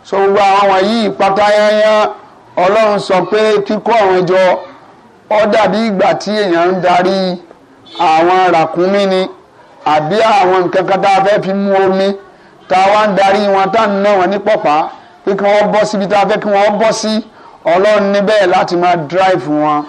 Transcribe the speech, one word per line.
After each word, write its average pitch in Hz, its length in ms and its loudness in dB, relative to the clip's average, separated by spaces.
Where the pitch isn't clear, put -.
So - 160 -8
gbogbo 196 300 2
àwọn 196 220 2
wọ̀nyí 202 420 0
pátá 196 380 0
yányán, 214 600 2
Ọlọ́run 175 440 0
sọ 185 220 -2
pé 208 200 -2
kíkó 208 340 -4
àwọn 190 300 2
jọ, 185 220 2
ó 214 200 0
dàbí 202 340 0
ìgbà 196 340 0
tí 180 180 -8
èèyàn 180 360 0
ń 185 120 -2
darí 180 360 0
àwọn 170 380 2
ràkúnmí 175 540 0
ni, 190 180 -2
àbí 156 340 -2
àwọn 185 320 2
nǹkan 180 260 -2
kan 185 160 0
tá 196 60 2
a 190 140 2
fẹ́ 202 200 0
fi 190 100 -6
mú 196 220 -2
omi, 190 340 0
tá 185 100 0
a 190 140 2
wá 214 120 2
ń 208 120 0
darí 196 340 2
wọn, 190 220 0
tá 226 100 0
a 220 60 0
ń 202 140 -2
ná 202 100 2
wọn 185 180 2
ní 202 100 -2
pọ̀pá, 202 360 0
pé - 140 -6
kí 196 120 -4
wọ́n 208 260 2
bọ́ 208 140 2
síbi 202 240 -4
tá 202 100 0
a 196 100 2
fẹ́ 208 120 -2
kí 208 80 -6
wọ́n 208 300 0
bọ́ 220 140 2
sí. 214 220 -4
Ọlọ́run 202 480 2
ní 202 100 0
bẹ́ẹ̀ 202 260 0
láti 180 300 0
máa 175 220 0
drive 175 500 -2
wọn. 151 300 0